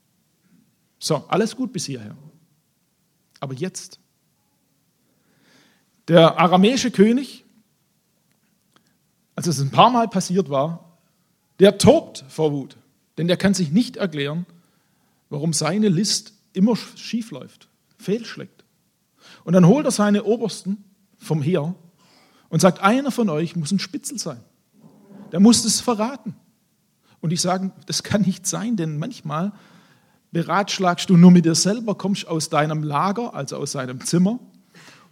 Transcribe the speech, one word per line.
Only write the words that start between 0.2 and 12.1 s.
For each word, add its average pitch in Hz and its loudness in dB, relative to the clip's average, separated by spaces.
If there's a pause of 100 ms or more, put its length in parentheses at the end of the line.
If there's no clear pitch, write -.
So, - -4 (120)
alles 214 -2
gut 254 -8
bis 165 -8
hierher. 110 -14 (1200)
Aber 135 -10
jetzt, 170 -12 (2000)
der 165 6
aramäische 185 2
König, 233 0 (1900)
als 151 -6
es 143 -2
ein 135 -2
paar 196 6
Mal 233 0
passiert 180 -4
war, 147 -6 (600)
der 202 6
tobt - 2